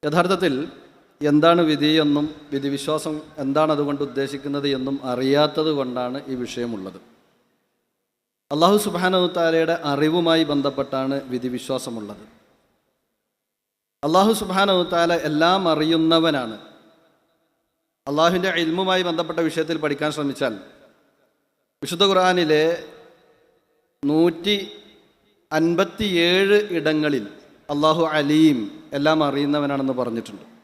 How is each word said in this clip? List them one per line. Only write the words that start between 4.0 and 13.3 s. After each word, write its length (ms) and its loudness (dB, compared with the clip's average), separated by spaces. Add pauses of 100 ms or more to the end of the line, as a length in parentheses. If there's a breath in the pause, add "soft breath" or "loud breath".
ഉദ്ദേശിക്കുന്നത് 600 -6 (100)
എന്നും 180 -4 (160)
അറിയാത്തത് 680 2
കൊണ്ടാണ് 400 -4 (140)
ഈ 20 -4 (100)
വിഷയമുള്ളത്. 540 -8 (1600)
അല്ലാഹു 320 4
സുബ്ഹാനഹു 400 0
വ 120 0
തആലയുടെ 380 2 (160)
അറിവുമായി 600 2
ബന്ധപ്പെട്ടാണ് 640 -2 (180)
വിധിവിശ്വാസമുള്ളത്. 920 -8 (1800)